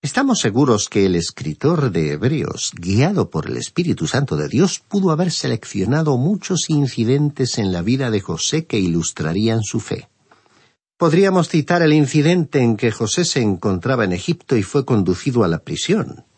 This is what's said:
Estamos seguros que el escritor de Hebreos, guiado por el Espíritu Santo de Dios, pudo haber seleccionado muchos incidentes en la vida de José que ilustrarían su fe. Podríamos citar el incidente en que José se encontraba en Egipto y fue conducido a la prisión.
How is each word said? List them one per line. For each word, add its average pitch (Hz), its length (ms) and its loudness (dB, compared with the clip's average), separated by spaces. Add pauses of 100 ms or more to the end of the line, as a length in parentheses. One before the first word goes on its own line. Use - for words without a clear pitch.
Estamos 254 380 0
seguros 117 500 2
que 98 180 2
el 90 100 2
escritor 131 720 -2
de 80 220 0
Hebreos, 110 640 -4
guiado 110 540 0
por 78 200 -4
el 62 60 -4
Espíritu 82 500 -4
Santo 135 300 -2
de 73 100 -2
Dios, 143 320 0
pudo 190 320 0
haber 165 220 0
seleccionado 127 840 -2
muchos 180 540 -2
incidentes 139 880 0
en 98 140 0
la 85 100 -2
vida 123 300 0
de 101 80 0
José 143 440 -4
que - 140 -2
ilustrarían 90 880 0
su 113 160 -4
fe. - 280 -10 (880)
Podríamos 175 520 4
citar 175 340 2
el 156 100 6
incidente 151 680 2
en 117 160 4
que 113 160 0
José 120 320 -2
se 139 180 0
encontraba 104 600 0
en 92 80 0
Egipto 123 440 -2
y 107 60 2
fue 135 220 -2
conducido 107 580 0
a 90 60 4
la 82 100 0
prisión. - 640 -4 (140)